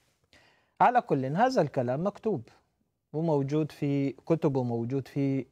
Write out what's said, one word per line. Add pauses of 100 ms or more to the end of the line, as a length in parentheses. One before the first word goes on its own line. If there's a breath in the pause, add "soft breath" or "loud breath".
(800 soft breath)
على
كل،
هذا
الكلام
مكتوب (640)
وموجود
في
كتب
وموجود
في